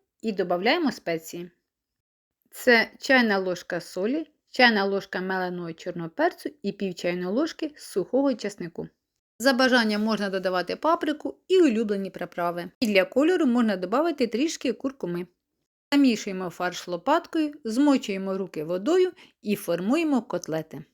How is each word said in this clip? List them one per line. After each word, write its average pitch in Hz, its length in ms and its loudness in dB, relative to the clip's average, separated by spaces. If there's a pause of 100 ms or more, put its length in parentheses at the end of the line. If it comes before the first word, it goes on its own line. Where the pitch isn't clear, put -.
(220)
і 220 100 -4
добавляємо 196 600 0
спеції. 170 600 -8 (1000)
Це 233 480 2
чайна 233 380 4
ложка 180 440 -4
солі, 240 460 -4 (220)
чайна 226 360 4
ложка 196 360 -4
меленого 180 520 -4
чорного 170 360 -10
перцю - 400 -2 (120)
і 196 100 -4
пів 196 240 -6
чайної 180 400 -4
ложки 311 400 -4
сухого 262 580 -2
часнику. 175 540 -10 (520)
За 269 140 4
бажанням 233 500 2
можна 208 260 -2
додавати 185 460 -2
паприку 302 600 -2 (120)
і 370 140 6
улюблені 208 480 2
приправи. 175 720 -6
І 240 80 0
для 190 180 4
кольору 320 400 2
можна 233 320 2
додати 247 500 0
трішки 262 460 -2
куркуми. 180 540 -6 (640)
Замішуємо 208 580 2
фарш 175 380 -6
лопаткою, 294 680 0 (100)
змочуємо 220 720 0
руки 175 260 -6
водою 269 480 0 (300)
і 208 140 -2
формуємо 240 680 0
котлети. 160 640 -6 (100)